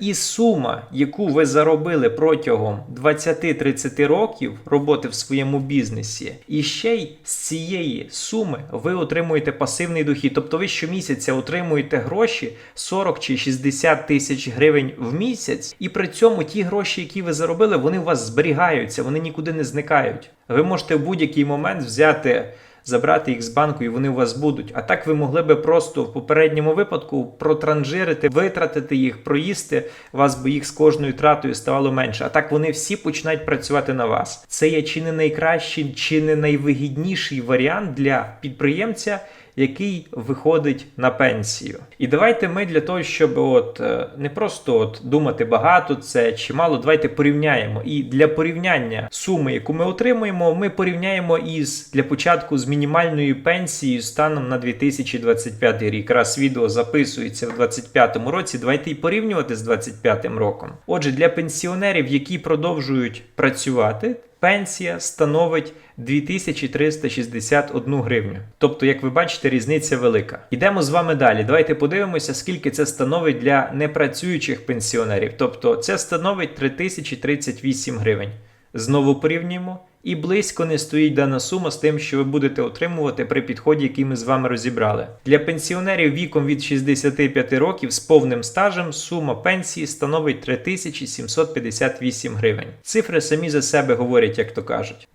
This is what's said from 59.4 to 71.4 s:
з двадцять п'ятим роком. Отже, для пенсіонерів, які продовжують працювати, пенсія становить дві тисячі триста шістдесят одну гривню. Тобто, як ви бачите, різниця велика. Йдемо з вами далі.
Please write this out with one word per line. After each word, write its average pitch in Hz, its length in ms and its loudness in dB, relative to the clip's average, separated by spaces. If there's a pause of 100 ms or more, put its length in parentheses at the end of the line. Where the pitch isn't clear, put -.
з 110 60 -8
двадцять 113 400 -2
п'ятим 113 360 2
роком. 104 320 -2 (160)
Отже, 147 260 0
для 156 160 4
пенсіонерів, 175 800 0
які 139 320 -2
продовжують 143 840 -2 (120)
працювати, 131 800 0 (240)
пенсія 185 600 0
становить 156 720 0 (240)
дві 131 240 -2
тисячі 156 480 -4
триста 151 400 0
шістдесят 123 640 -2
одну 135 260 -2
гривню. 110 380 -2 (200)
Тобто, 135 280 2
як 135 160 2
ви 131 80 -2
бачите, 165 380 0
різниця 139 480 0
велика. 113 420 2 (120)
Йдемо 185 320 2
з 139 80 0
вами 165 240 2
далі. 113 300 4